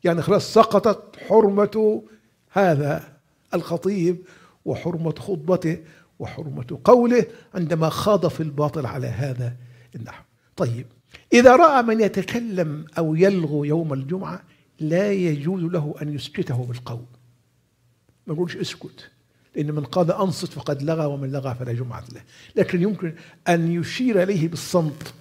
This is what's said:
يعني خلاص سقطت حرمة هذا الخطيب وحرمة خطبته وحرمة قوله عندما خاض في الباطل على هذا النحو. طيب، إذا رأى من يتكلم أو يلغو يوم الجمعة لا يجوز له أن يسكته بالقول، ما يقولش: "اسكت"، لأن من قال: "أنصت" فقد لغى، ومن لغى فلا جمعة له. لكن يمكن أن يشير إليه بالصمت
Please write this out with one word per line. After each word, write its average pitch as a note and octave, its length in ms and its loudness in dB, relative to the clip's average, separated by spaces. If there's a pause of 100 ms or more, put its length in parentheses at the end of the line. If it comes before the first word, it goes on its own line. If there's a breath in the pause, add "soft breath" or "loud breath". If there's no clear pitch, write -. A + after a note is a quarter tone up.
يعني E3+ 180 0
خلاص F#3 320 0
سقطت G#3+ 600 2 (120)
حرمة G#3+ 760 2 (480 soft breath)
هذا D#3 520 2 (500)
الخطيب F3 640 -2 (480 loud breath)
وحرمة D#3+ 540 -4
خطبته F3 580 -2 (420 soft breath)
وحرمة C#3+ 640 -12
قوله A#3+ 420 6 (280 loud breath)
عندما D#3+ 360 0
خاض F#3 380 2
في F3+ 160 -2
الباطل D3 420 -4
على B2+ 220 -6
هذا A#2+ 480 -6 (400 soft breath)
النحو. - 280 -16 (320)
طيب، B2 300 -4 (480 loud breath)
إذا B3 220 10
رأى C#4+ 280 6
من A3+ 180 0
يتكلم F#3+ 840 -2 (120)
أو D#3+ 180 0
يلغو D#3+ 480 2
يوم D3+ 300 -2
الجمعة D#3+ 500 -8 (360 soft breath)
لا F3 320 0
يجوز F3 520 -2
له D#3+ 380 -4
أن D3 140 -6
يسكته C3 500 -4
بالقول، A#2+ 400 -10 (1200)
ما D#3+ 60 -6
يقولش: E3+ 220 -4
"اسكت"، - 540 -10 (460)
لأن D3+ 160 -4
من D3+ 120 -4
قال: E3+ 280 0
"أنصت" F#3+ 420 -2
فقد C#3 300 -6
لغى، D#3+ 220 -2
ومن C#3 260 -6
لغى C3+ 240 -6
فلا B2 180 -8
جمعة A#2+ 300 -8 (100)
له. - 80 -20 (340 loud breath)
لكن F3+ 260 2
يمكن F3+ 320 -4 (340 loud breath)
أن E3+ 240 2
يشير F#3+ 520 0
إليه F#3 240 0
بالصمت D#3+ 720 -2